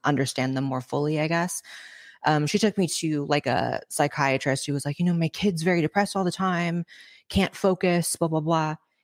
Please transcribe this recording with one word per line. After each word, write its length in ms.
understand 540
them 80
more 160
fully, 400
I 60
guess. 340
Um, 220
she 120
took 180
me 100
to, 380
like, 200
a 420
psychiatrist 800
who 80
was 120
like, 140
"You 60
know, 80
my 160
kid's 340
very 180
depressed 360
all 80
the 80
time, 500
can't 260
focus, 640
blah, 100
blah, 140
blah." 340